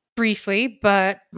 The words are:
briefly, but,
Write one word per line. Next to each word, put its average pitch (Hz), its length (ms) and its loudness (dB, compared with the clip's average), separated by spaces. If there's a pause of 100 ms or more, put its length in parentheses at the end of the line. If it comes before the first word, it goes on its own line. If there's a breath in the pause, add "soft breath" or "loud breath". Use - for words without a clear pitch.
(160)
briefly, 220 640 -2
but, 196 400 2 (180)